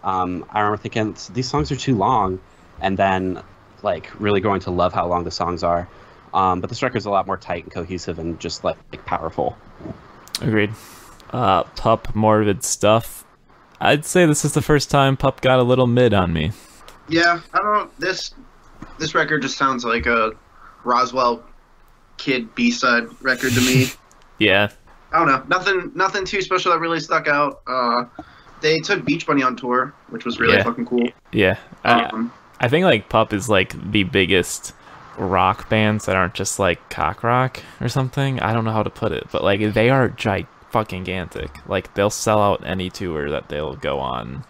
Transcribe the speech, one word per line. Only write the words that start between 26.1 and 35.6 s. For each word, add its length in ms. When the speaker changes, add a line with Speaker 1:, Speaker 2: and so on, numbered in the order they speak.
Speaker 3:
too 180
special 300
that 80
really 180
stuck 300
out. 400
Uh, 360
they 180
took 240
Beach 240
Bunny 160
on 100
tour, 400
which 140
was 160
really 160
Speaker 2:
Yeah. 80
Speaker 3:
fucking 220
cool. 220
Speaker 2:
Yeah. 260
I, 220
Speaker 3:
Um, 260
Speaker 2:
I 100
think, 160
like, 240
Pup 240
is, 160
like, 260
the 100
biggest 720
rock 520